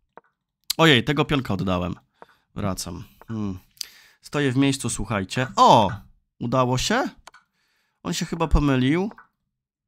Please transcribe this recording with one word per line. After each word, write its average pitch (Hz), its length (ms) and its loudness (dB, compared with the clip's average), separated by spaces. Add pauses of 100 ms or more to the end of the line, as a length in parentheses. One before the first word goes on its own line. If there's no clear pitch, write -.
(760)
Ojej, 151 260 6
tego 147 220 0
pionka 131 280 -2
oddałem. 90 420 -4 (600)
Wracam. 90 480 -8 (240)
Hmm. 104 320 -8 (640)
Stoję 143 300 -2
w 123 60 -2
miejscu, 135 320 0
słuchajcie. 107 640 -4
O! 151 360 6 (480)
Udało 127 380 0
się? 226 320 -2 (960)
On 170 100 -6
się 170 120 -6
chyba 165 220 -4
pomylił. 147 640 2 (760)